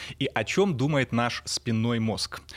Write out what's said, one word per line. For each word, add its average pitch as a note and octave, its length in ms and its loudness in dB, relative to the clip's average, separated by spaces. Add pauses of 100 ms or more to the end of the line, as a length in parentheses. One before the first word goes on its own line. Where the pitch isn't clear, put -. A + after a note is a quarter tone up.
(180)
И C3+ 80 0
о A2+ 180 0
чем F#3 320 2
думает C3+ 360 2
наш A#2+ 340 0
спинной A2+ 520 0
мозг? A2 440 -2 (140)